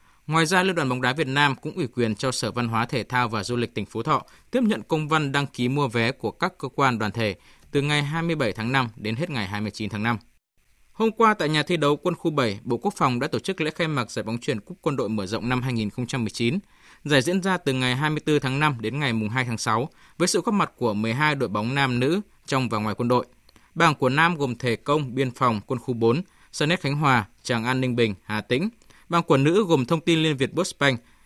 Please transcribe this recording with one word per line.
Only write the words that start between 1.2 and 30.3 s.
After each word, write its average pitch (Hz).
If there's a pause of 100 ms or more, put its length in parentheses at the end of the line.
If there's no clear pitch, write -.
Nam 139
cũng -
ủy 170
quyền 113
cho 131
Sở 120
Văn 117
hóa 113
Thể 117
thao 123
và 104
Du 123
lịch 120
tỉnh 104
Phú 113
Thọ 143 (280)
tiếp 254
nhận 202
công 156
văn 151
đăng 139
ký 123
mua 139
vé 117
của -
các -
cơ 135
quan 127
đoàn 104
thể 110 (340)
từ 143
ngày 147
hai 160
mươi 165
bảy 123
tháng 113
năm 131
đến 107
hết 165
ngày 117
hai 104
mươi 107
chín 107
tháng 104
năm. 113 (720)
Hôm 220
qua, 220
tại 165
nhà 151
thi 175
đấu 147
Quân 170
khu 165
bảy, 117
Bộ 120
Quốc 202
phòng 127
đã 143
tổ 123
chức 185
lễ 156
khai 165
mạc 135
giải 110
bóng 117
chuyền 117
Cúp -
Quân 143
đội 120
mở 104
rộng 110
năm 127
hai 131
nghìn 110
không 123
trăm 123
mười 101
chín. 120 (460)
Giải 143
diễn 175
ra 190
từ 139
ngày 127
hai 151
mươi 151
tư 151
tháng 139
năm 151
đến 113
ngày 135
mùng 110
hai 127
tháng 117
sáu 120 (300)
với 175
sự 180
góp 220
mặt 180
của 113
mười 110
hai 151
đội 131
bóng 107
nam 131
nữ 156 (260)
trong 131
và 110
ngoài 107
quân 120
đội. 123 (480)
Bảng 165
của 131
nam 160
gồm 135
Thể 120
Công, 143
Biên 131
phòng, 117
Quân 123
khu 127
bốn, 117 (300)
Sa 151
Nét 170
Khánh 139
Hòa, 131 (160)
Tràng 117
An 131
Ninh 127
Bình, 113 (100)
Hà 107
Tĩnh. 143 (400)
Bảng 170
của 156
nữ 165
gồm 139
Thông 165
tin 165
Liên 156